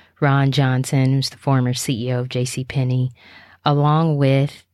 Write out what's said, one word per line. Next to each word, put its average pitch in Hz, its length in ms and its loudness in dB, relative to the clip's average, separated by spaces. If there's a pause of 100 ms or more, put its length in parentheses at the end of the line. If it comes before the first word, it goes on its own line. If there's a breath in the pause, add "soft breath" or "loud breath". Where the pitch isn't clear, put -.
(180 loud breath)
Ron 139 340 2
Johnson, 131 600 0
who's 135 160 0
the - 80 -14
former 127 380 0
C 123 320 -4
E 127 60 -2
O 123 80 -2
of 127 100 -8
J 123 160 -2
C 127 180 -8
Penney, 127 460 -2 (560 loud breath)
along 151 500 2
with 139 580 0